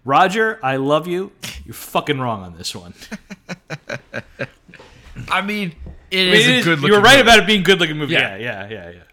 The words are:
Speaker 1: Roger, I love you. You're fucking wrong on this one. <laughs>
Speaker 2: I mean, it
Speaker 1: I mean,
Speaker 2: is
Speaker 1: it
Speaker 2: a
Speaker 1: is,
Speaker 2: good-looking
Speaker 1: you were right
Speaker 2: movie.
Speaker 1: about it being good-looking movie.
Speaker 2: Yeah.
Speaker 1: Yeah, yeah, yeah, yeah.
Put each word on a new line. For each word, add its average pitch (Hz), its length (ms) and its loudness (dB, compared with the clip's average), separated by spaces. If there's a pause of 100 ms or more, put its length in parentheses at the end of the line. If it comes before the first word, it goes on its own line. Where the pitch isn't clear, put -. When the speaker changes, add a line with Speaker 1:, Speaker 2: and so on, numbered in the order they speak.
Speaker 1:
Roger, 190 580 0
I 135 140 -2
love 147 320 -2
you. 185 240 -8 (320)
You're - 100 -18
fucking - 460 -6
wrong 113 240 -6
on 90 120 -18
this 87 180 -12
one. 90 240 -18
<laughs> - 60 -20 (2250)
Speaker 2:
I 185 120 -2
mean, 202 320 -8 (360)
it 185 100 -2
Speaker 1:
I 190 40 2
mean, 185 100 2
Speaker 2:
is 220 140 6
Speaker 1:
it - 20 4
Speaker 2:
a 254 80 2
Speaker 1:
is, - 60 0
Speaker 2:
good-looking 160 240 0
Speaker 1:
you 202 100 6
were 202 60 4
right 262 140 8
Speaker 2:
movie. 226 100 4
Speaker 1:
about 233 120 8
it 175 60 -4
being 208 160 2
good-looking 165 340 2
movie. 151 180 -4
Speaker 2:
Yeah. 117 220 -2
Speaker 1:
Yeah, 104 320 -10
yeah, - 20 -
yeah, 92 200 -14
yeah. 87 80 -20 (140)